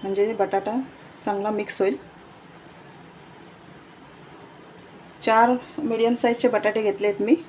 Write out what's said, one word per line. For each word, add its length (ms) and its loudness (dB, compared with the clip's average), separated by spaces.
म्हणजे 300 0
बटाटा 480 -2
चांगला 240 -4
मिक्स 320 -4
होईल. 160 0
चार 300 6
मीडियम 360 0
साईजचे 340 0
बटाटे 340 0
घेतले 260 0
आहेत 140 -2
मी 140 2